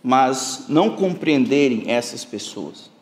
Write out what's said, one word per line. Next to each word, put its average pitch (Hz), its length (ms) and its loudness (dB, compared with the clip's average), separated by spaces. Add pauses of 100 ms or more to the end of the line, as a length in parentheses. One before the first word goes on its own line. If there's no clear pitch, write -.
mas 131 680 0
não 180 220 4
compreenderem 139 1000 0
essas 117 320 -4
pessoas. - 680 -12 (120)